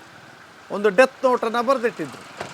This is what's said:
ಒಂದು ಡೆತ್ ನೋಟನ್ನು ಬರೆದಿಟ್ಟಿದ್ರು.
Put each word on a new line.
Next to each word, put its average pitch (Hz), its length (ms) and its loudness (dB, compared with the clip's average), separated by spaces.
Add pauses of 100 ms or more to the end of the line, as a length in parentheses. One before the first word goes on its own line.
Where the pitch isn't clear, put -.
(720)
ಒಂದು 202 180 0
ಡೆತ್ 254 360 4
ನೋಟನ್ನು 240 380 0
ಬರೆದಿಟ್ಟಿದ್ರು. 220 580 -2 (320)